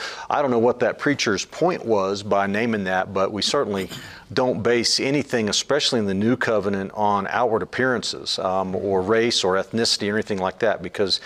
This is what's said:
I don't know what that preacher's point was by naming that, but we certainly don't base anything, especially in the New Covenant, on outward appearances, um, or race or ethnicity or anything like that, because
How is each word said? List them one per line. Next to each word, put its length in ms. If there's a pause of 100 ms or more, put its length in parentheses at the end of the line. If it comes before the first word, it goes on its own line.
(280)
I 140
don't 80
know 80
what 220
that 180
preacher's 480
point 400
was 380
by 240
naming 380
that, 280
but 180
we 120
certainly 480 (420)
don't 280
base 380
anything, 500
especially 500
in 60
the 80
New 220
Covenant, 580
on 340
outward 360
appearances, 760
um, 360
or 260
race 420
or 120
ethnicity 560
or 40
anything 220
like 220
that, 240
because 420